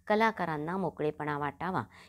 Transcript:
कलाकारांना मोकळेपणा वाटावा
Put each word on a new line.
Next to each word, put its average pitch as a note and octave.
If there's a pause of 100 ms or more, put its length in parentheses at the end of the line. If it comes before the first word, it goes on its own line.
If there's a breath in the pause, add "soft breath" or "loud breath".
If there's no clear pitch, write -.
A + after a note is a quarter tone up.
कलाकारांना F3+
मोकळेपणा D3+
वाटावा D3 (260 loud breath)